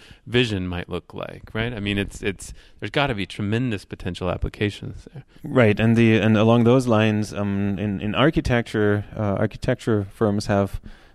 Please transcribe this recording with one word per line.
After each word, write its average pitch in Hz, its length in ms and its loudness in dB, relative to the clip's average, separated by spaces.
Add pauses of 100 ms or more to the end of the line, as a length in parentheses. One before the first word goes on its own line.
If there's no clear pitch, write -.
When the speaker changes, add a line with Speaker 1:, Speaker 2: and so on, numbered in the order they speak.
(260)
Speaker 1:
vision 107 420 0
might 90 200 -6
look 87 260 -10
like, 50 400 -14
right? 113 180 -4
I 101 80 -10
mean, 101 160 -2
it's, - 260 -4
it's, - 300 -6 (260)
there's 104 120 -8
gotta 143 240 -2
be 98 120 -4
tremendous 110 600 -4
potential 90 440 -6
applications - 840 -6
there. 135 120 -18 (180)
Speaker 2:
Right, 113 380 2
and 113 160 4
the, 113 220 6
and 110 180 4
along 113 280 6
those 127 220 6
lines, 107 460 2
um, 101 460 -2
in, 98 220 -4
in 104 140 -4
architecture, 113 920 0 (100)
uh, 101 240 -2
architecture 107 720 -2
firms 104 340 0
have 101 340 0 (340)